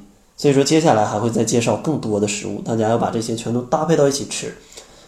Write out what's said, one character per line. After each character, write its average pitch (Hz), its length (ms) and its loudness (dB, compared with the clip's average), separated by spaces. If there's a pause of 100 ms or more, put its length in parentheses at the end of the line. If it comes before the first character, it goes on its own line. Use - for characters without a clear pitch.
(360)
所 147 140 2
以 139 40 6
说 139 100 4
接 160 160 2
下 156 140 4
来 107 100 4
还 104 160 -2
会 117 100 -2
再 113 140 0
介 117 160 0
绍 113 160 0
更 139 240 -4
多 104 180 -2
的 104 80 0
食 - 220 -4
物， 101 140 -8
大 - 120 -4
家 110 140 0
要 117 100 2
把 110 120 -2
这 117 100 -4
些 113 160 -4
全 117 180 -4
都 123 60 0
搭 151 240 -2
配 165 100 2
到 143 140 4
一 139 40 0
起 107 140 -6
吃， - 300 -10 (520)